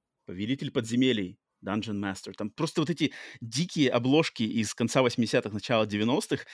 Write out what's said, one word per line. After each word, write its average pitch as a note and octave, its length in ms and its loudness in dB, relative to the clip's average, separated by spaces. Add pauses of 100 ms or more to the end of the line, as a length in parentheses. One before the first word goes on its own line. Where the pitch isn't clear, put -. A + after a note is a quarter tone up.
(280)
"Повелитель A#2 440 -4
подземелий", A#2 680 2 (280)
"Dungeon G#2 360 -4
Master". G2 360 -8
Там G#2+ 140 -6
просто D#3+ 300 -2
вот D3+ 80 0
эти D#3 220 0 (300)
дикие C3 500 0
обложки C3 520 2
из G#2+ 320 0
конца B2 260 2
восьмидесятых, A#2 520 2
начала A2 340 0
девяностых, A#2 680 0